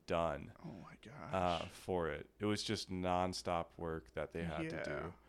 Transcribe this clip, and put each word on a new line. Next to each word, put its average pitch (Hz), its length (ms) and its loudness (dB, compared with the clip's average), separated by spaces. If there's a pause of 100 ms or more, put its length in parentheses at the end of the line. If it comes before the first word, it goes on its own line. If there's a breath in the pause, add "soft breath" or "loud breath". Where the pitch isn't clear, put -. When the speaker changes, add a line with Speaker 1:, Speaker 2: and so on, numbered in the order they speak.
Speaker 1:
done, 82 460 2 (100)
Speaker 2:
Oh 165 200 -10
my - 200 -14
gosh. 87 600 0
Speaker 1:
uh, - 100 -4
for 87 380 2
it. 73 180 -4 (100)
It 104 60 -2
was 104 180 2
just - 300 -2
nonstop 90 760 2 (120)
work 80 340 -4
that 76 220 -2
they 82 100 -2
had 80 240 -2
to 80 80 -4
Speaker 2:
Yeah. 76 80 -4
Speaker 1:
do. - 280 -4 (160 soft breath)